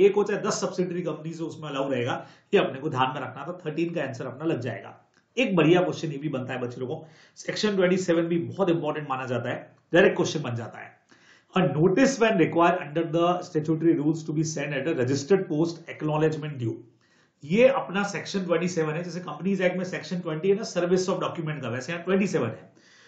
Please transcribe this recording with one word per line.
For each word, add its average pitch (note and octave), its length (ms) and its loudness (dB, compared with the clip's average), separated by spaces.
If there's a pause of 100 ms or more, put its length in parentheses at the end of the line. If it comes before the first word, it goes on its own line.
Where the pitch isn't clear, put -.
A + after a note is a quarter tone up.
एक G3 100 6
हो G3+ 80 4
चाहे G3 180 0
दस G3+ 200 -2
subsidiary F3 400 -2
company D#3+ 320 -6
से D#3+ 100 -8
उसमें D3+ 260 -10
अलाउ C3+ 220 -2
रहेगा, B2 340 -2 (280)
ये G3 60 6
अपने C3+ 200 0
को D3+ 100 -4
ध्यान B2+ 260 2
में C3+ 60 -8
रखना B2+ 260 -10
था। F3 180 -8
थर्टीन D#3+ 280 -2
का D#3 100 -2
answer B2+ 240 -8
अपना D#3 180 -10
लग D3+ 140 0
जाएगा। G#2+ 360 -8 (420)
एक A3 180 0
बढ़िया E3 260 6
क्वेश्चन D#3 300 -2
ये C#3 60 -8
भी D3 120 -6
बनता B2+ 240 -4
है B2 80 -6
बच्चे A#2+ 200 -8
लोगों, B2+ 200 -6 (360)
सेक्शन - 380 -2
ट्वेंटी F#3 220 4
सेवन E3+ 260 2
भी E3+ 140 0
बहुत D#3+ 320 0
इंपॉर्टेंट D3+ 400 -2
माना C3 160 -4
जाता A#2+ 240 -4
है, - 260 -8 (180)
डायरेक्ट F#3+ 220 8
क्वेश्चन D#3 260 -2
बन B2 140 -4
जाता A2+ 240 -10
है। - 180 -18 (580)
A F#3+ 60 4
notice F3 500 4 (100)
when A3 160 4
required E3 440 4
under D#3 220 -4 (100)
the E3+ 160 4 (140)
statutory D#3 500 2
rules D3 320 2
to D#3 80 -4
be D#3 140 0
sent D3 280 -4
at C3 140 -2
a - 80 0
registered C#3 480 2
post E3 340 -2 (140)
acknowledgement D3+ 640 -2
due, A#2 140 -2 (720)
ये G3+ 240 6
अपना G3+ 360 0
सेक्शन F#3+ 420 -6
ट्वेंटी E3+ 220 0
सेवन D#3 260 -2
है। F3 100 -6
जैसे F3 160 -10
कंपनीज F3 420 -4
एक्ट F3+ 160 2
में F#3 80 -4
सेक्शन E3+ 340 -6
ट्वेंटी D#3+ 300 -2
है G3 60 6
ना, A3 80 -6
सर्विस F3 460 0
of - 60 0
document D3 460 -4
का, B2 80 -6
वैसे B2+ 240 -6
यहाँ E3+ 100 -8
ट्वेंटी F#3+ 240 2
सेवन C#3+ 200 0
है। - 240 -12 (360)